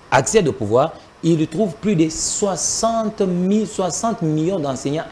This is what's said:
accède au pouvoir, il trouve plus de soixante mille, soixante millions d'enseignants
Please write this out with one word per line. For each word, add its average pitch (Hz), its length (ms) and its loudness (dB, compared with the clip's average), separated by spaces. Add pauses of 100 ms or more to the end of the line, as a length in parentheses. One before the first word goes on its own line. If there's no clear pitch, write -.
(120)
accède 156 340 4
au 127 60 2
pouvoir, 117 400 2 (320)
il 160 220 4
trouve 175 280 -2
plus 208 200 -2
de 156 140 4
soixante 214 1120 -2
mille, 185 480 0
soixante 190 540 -4
millions 160 360 0
d'enseignants 139 540 -4